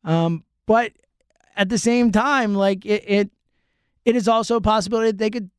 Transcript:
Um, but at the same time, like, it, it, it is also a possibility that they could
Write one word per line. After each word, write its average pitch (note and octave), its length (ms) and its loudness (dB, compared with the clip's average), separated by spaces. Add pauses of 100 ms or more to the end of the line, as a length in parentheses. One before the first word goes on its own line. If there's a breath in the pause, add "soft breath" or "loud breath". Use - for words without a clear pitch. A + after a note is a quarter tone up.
Um, E3 420 -2 (220)
but - 260 2 (600)
at G3 140 -2
the A3 100 -2
same A#3+ 320 2
time, A3+ 440 0
like, G3 320 0
it, G#3 200 -2
it, G3+ 240 0 (760)
it A#3 100 2
is G3+ 100 -2
also A3+ 300 0
a A3 60 -2
possibility A3 480 0
that G3 80 -8
they A3 120 -2
could G#3 280 -10